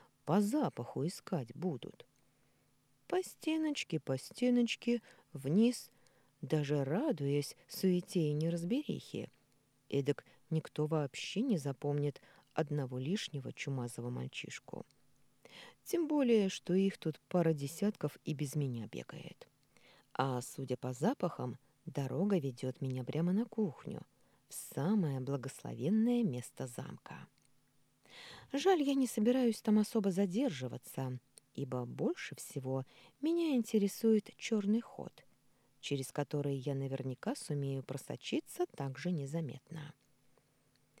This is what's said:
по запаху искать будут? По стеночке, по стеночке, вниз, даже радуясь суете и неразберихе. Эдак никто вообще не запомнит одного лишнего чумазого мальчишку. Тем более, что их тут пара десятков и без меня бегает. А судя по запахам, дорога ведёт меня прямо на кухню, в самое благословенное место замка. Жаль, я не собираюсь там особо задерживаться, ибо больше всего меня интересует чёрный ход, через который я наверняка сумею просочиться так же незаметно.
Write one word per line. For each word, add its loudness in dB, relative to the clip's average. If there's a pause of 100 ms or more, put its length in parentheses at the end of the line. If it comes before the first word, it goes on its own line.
(260)
по 4
запаху 0
искать -4
будут? -6 (1000)
По 0
стеночке, -2
по -2
стеночке, 2 (320)
вниз, 2 (520)
даже 2
радуясь 0 (120)
суете 2
и 2
неразберихе. -2 (580)
Эдак 0 (260)
никто -2
вообще -2
не 2
запомнит -2 (320)
одного -2
лишнего -4
чумазого -6
мальчишку. -8 (1000)
Тем 0
более, 6
что 0
их 4
тут -2 (100)
пара 6
десятков -2
и -2
без -4
меня -2
бегает. -12 (680)
А 2
судя -4
по -4
запахам, 0 (280)
дорога 0
ведёт -4
меня -2
прямо 0
на 2
кухню, -4 (460)
в -18
самое 0
благословенное 0
место -4
замка. -12 (1300)
Жаль, 6
я 4
не 4
собираюсь 4
там 6
особо 4
задерживаться, -2 (340)
ибо -4
больше -4
всего -4 (340)
меня 2
интересует 4
чёрный 2
ход, -12 (560)
через -2
который -2
я -2
наверняка -4
сумею -4
просочиться -4 (100)
так -4
же -2
незаметно. -6 (1080)